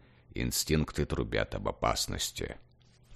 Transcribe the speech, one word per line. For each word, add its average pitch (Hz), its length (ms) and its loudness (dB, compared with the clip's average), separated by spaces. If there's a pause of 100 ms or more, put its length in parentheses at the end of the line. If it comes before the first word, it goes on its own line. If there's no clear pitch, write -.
(340)
Инстинкты 73 720 2
трубят 53 480 0
об 50 140 -2
опасности. - 880 -2 (600)